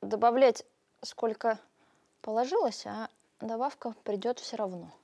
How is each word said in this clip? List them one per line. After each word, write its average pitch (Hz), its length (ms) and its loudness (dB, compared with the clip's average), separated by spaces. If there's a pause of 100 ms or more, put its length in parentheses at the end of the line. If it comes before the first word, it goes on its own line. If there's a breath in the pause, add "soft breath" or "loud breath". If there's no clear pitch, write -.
добавлять, 233 640 4 (380)
сколько 226 560 -2 (600 soft breath)
положилось, 254 680 0
а 208 220 -8 (320)
добавка 226 540 -4 (100)
придет 214 340 -2
все - 180 -10
равно. 185 340 -6 (140)